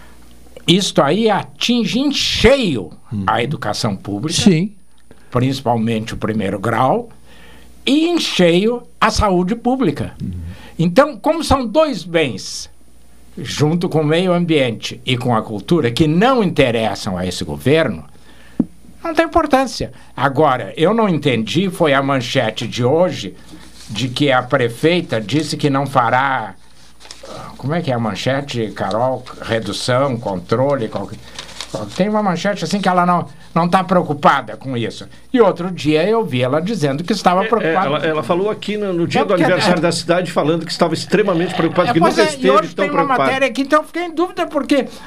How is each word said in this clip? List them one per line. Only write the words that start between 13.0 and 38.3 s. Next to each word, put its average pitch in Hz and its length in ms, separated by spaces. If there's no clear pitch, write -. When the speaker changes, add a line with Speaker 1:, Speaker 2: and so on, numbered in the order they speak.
Speaker 1:
junto 160 520
com 156 140
o 147 40
meio 175 260
ambiente 151 720
e 127 120
com 120 180
a 110 80
cultura, 120 480
que 151 160
não 220 380
interessam 110 760
a 92 80
esse 87 180
governo, 104 600
não 330 120
tem 330 120
importância. 302 640
Agora, 127 600
eu 175 180
não 220 140
entendi, 143 600
foi 165 240
a 139 100
manchete 123 680
de 117 160
hoje, 139 500
de 120 180
que 139 220
a 127 120
prefeita 135 800
disse 147 360
que 147 120
não 139 180
fará, 123 680
como 139 160
é 170 80
que 139 80
é 123 40
a 117 40
manchete, 117 760
Carol? 117 500
Redução, 117 760
controle, 117 720
qual-, 98 220
tem 196 120
uma 214 140
manchete 196 420
assim 202 160
que 190 80
ela 180 180
não, 175 200
não 170 140
tá 190 140
preocupada 147 760
com 131 200
isso. 104 320
E 254 80
outro 180 300
dia 151 360
eu 220 180
vi 123 180
ela 131 180
dizendo 160 420
que 180 100
estava 185 300
Speaker 3:
É, 185 40
é, - 20
Speaker 1:
preocupada. 165 380
Speaker 3:
ela, 147 200
ela 156 160
falou 185 280